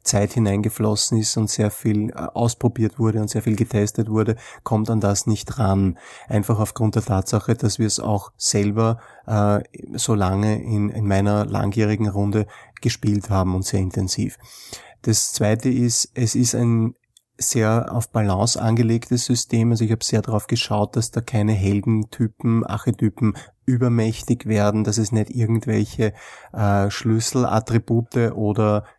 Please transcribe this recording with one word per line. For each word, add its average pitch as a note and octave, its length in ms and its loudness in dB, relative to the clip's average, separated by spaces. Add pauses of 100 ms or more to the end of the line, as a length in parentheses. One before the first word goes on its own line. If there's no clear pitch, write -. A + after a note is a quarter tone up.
Zeit G2+ 320 0
hineingeflossen G#2+ 840 0
ist A2 220 0
und G#2+ 100 2
sehr G#2 220 0
viel, G#2+ 400 0
äh, - 20 -12
ausprobiert A#2 840 0
wurde G#2+ 240 2
und G#2 80 -2
sehr A2+ 100 -2
viel G#2+ 160 0
getestet G#2+ 540 0
wurde, A2 260 2 (260)
kommt A2 280 0
an A2 100 0
das G2+ 260 0
nicht - 320 -2
ran. G2 400 2 (300)
Einfach G#2+ 320 0
aufgrund A2 360 0
der G#2+ 60 2
Tatsache, G#2 520 0
dass A2+ 240 -2
wir A2+ 80 0
es G#2 120 -2
auch G#2 380 -4
selber, A2 600 0 (280)
äh, G#2 340 2 (340)
so - 200 -2
lange G2+ 480 0
in, G#2 280 -2
in A2 160 -4
meiner G2+ 400 2
langjährigen G2+ 640 0
Runde G2+ 380 0 (360)
gespielt G#2 480 -2
haben F#2 240 2
und F#2 100 -2
sehr G2 160 -2
intensiv. F#2+ 560 -2 (640)
Das - 320 0
Zweite A2 380 0
ist, A#2+ 440 0
es A#2+ 200 -2
ist A#2+ 200 2
ein A#2 400 2 (420)
sehr A2+ 560 0
auf A2+ 180 -4
Balance G#2 500 0
angelegtes A#2 640 0
System. A#2+ 460 0
Also A2+ 140 2
ich G#2+ 60 0
habe A2 140 0
sehr A2 180 0
darauf G#2+ 240 -2
geschaut, G#2 500 -2
dass A2 140 0
da - 100 -2
keine A2 320 0
Heldentypen, G#2+ 1120 0
Archetypen A2 720 -2 (300)
übermächtig A#2 800 0
werden, G#2 380 2
dass G#2+ 140 0
es G#2+ 120 0
nicht G#2+ 200 0
irgendwelche, A2 800 0 (400)
äh, G2+ 380 2
Schlüsselattribute A2+ 1400 0
oder G#2 500 0 (140)